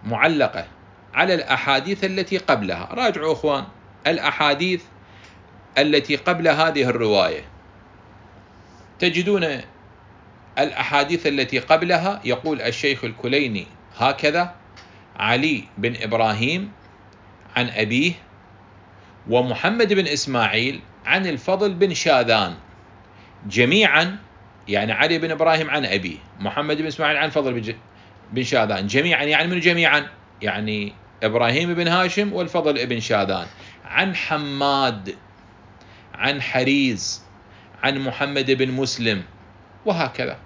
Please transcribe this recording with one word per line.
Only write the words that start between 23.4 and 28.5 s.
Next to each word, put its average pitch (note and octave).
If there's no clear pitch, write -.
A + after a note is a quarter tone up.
جميعًا، D3+
يعني G#2
علي D#3
بن D#3+
إبراهيم D#3+
عن C#3+
أبيه، F2+
محمد D3
بن D#3
إسماعيل D3+
عن D3
فضل C3+
بن A#2+
ج-، A2+
بن B2
شاذان G#2+